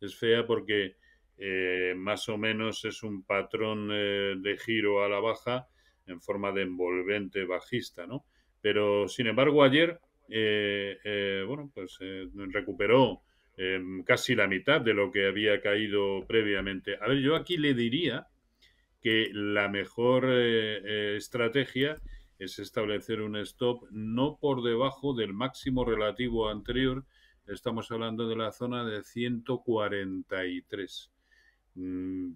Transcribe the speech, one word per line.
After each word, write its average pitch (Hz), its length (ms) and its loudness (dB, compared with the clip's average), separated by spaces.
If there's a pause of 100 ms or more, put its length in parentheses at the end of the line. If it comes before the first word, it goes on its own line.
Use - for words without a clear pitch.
Es 98 140 -10
fea 117 320 2
porque, 104 500 0 (420)
eh, 92 580 0
más 95 320 -4
o 110 100 -4
menos 110 460 -2
es 107 180 -6
un 101 220 -8
patrón, 104 680 -2
eh, 101 480 0
de 98 200 -2
giro 104 440 2
a 101 60 2
la 101 120 0
baja 120 480 -2 (380)
en 87 140 -12
forma 101 320 -2
de 98 100 0
envolvente 90 840 -2
bajista, 87 640 -6
¿no? 123 180 -10 (360)
Pero, 104 480 4
sin 120 180 0
embargo, 143 380 6
ayer, 160 340 6 (300)
eh, 104 760 0
eh, 98 440 -2
bueno, 143 280 -8
pues, 92 260 -12
eh, 95 280 -10 (240)
recuperó 101 680 4 (360)
em, 92 460 -4
casi 123 300 2
la 107 120 4
mitad 98 340 2
de 110 140 2
lo 101 180 2
que 98 140 2
había 104 340 2
caído 101 680 0
previamente. 98 760 0
A 107 80 -2
ver, 135 100 2
yo 139 180 2
aquí 175 220 -2
le 147 160 2
diría 123 540 -2 (760)
que 110 300 2
la 104 360 0
mejor, 117 580 0
eh, 117 580 2
eh, 104 320 -2
estrategia 127 840 -2 (380)
es 95 220 -10
establecer 104 600 -4
un 107 160 -6
stop 120 540 -2
no 117 500 -2
por 135 220 0
debajo 131 520 0
del 104 200 -2
máximo 127 500 -2
relativo 113 640 0
anterior. 127 560 -2 (420)
Estamos 107 440 -6
hablando 113 380 -4
de 113 80 -2
la 110 160 -2
zona 123 320 -6
de 107 180 -6
ciento 120 600 -4
cuarenta 98 840 -2
y 90 160 -6
tres. - 480 -10 (640)
Mm, 92 600 -6